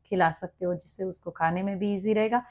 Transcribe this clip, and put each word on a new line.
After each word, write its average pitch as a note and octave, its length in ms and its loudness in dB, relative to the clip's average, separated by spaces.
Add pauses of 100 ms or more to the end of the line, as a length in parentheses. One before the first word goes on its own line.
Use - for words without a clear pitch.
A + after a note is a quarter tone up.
खिला F3+ 240 4
सकते F3+ 340 -8
हो, F3+ 100 0
जिससे - 300 -6
उसको F3+ 260 -8
खाने E3+ 320 0
में G3 160 -2
भी G3+ 160 0
ईजी G3+ 180 0
रहेगा A3 380 2